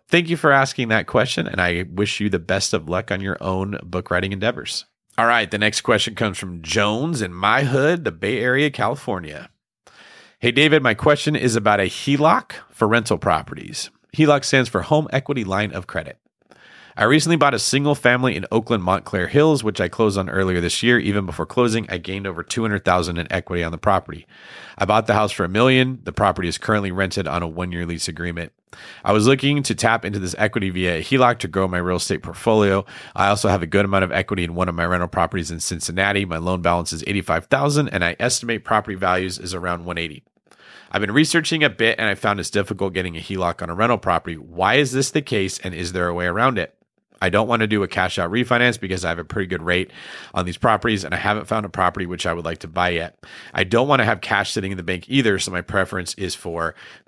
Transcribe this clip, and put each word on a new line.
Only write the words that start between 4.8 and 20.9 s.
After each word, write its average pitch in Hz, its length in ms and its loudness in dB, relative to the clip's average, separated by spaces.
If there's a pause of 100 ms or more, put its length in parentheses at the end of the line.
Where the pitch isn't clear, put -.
All 117 100 4
right, 117 220 2
the 107 80 -4
next 107 240 0
question 110 320 2
comes 101 240 -2
from 90 240 -10
Jones 110 600 0
in 92 120 -6
my 104 300 2
hood, 143 400 2
the 107 80 -2
Bay 101 280 -2
Area, 131 300 2
California. 98 800 -6 (920)
"Hey, 123 120 2
David, 147 320 6
my 117 100 4
question 151 440 2
is 120 180 2
about 104 240 4
a 95 60 2
heloc 147 680 0 (140)
for 107 200 0
rental 110 280 2
properties. - 720 -2 (260)
heloc 147 280 6
stands 127 260 2
for 92 120 0
Home 151 300 2
Equity 131 320 -2
Line 95 280 -2
of 92 160 -10
Credit. 78 300 -8 (800)
I - 60 2
recently 151 320 6
bought 143 180 6
a 110 60 2
single 143 340 2
family 123 440 2
in 92 160 -6
Oakland, 110 280 2
Montclair 90 460 0
Hills, 147 380 4
which 101 160 -2
I 87 80 0
closed 104 280 0
on 92 120 -2
earlier 92 320 0
this 85 200 -2
year. 120 160 4